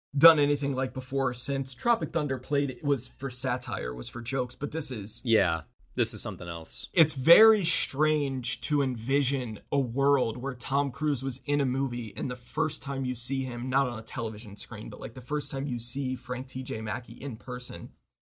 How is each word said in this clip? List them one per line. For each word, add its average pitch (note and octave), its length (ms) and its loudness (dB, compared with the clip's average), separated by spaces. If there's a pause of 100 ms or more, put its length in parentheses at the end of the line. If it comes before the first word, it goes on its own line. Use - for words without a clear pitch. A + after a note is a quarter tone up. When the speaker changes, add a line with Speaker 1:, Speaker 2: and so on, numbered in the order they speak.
(180)
Speaker 1:
done D#3 220 8
anything C#3+ 360 2
like C3 180 -2
before C3+ 360 -2
or B2 40 -2
since. C3+ 400 0
Tropic A3+ 380 0
Thunder C#3+ 260 0
played, C#3 340 0
it - 120 -10
was C#3 240 0
for - 220 -8
satire, B2 640 -2
was B2 160 -6
for A#2 120 -8
jokes, B2 340 -2
but - 160 -4
this D3+ 200 0
is G#2+ 320 -6
Speaker 2:
Yeah, F2+ 380 4 (340)
this A#2 180 2
is G2+ 80 -4
something F2+ 280 -6
else. E2 440 -6
Speaker 1:
It's E3 200 6
very F#3+ 500 8
strange C#3+ 1000 0
to D3 200 2
envision B2+ 800 0 (100)
a C#3+ 80 4
world B2+ 560 2
where B2 180 -4
Tom C#3 380 0
Cruise C#3+ 320 0
was C3+ 220 -2
in C#3+ 160 2
a C#3 40 2
movie B2 520 -2
and C#3+ 120 -2
the B2 60 -6
first - 480 -2
time C3+ 220 -4
you B2+ 100 -2
see C3+ 300 0
him, A#2+ 240 -6
not C3 180 2
on A#2 100 -4
a A2 60 -8
television A2 540 -6
screen, A2+ 320 -6
but, A2 100 -10
like, A2+ 140 -6
the B2+ 80 -10
first D3 280 -2
time C#3 160 -2
you A#2+ 140 -2
see C3 360 0
Frank B2 320 -6
T C3 140 -6
J A#2+ 200 -4
Mackey A2 320 -6
in B2 240 -8
person, A#2+ 540 -8 (380)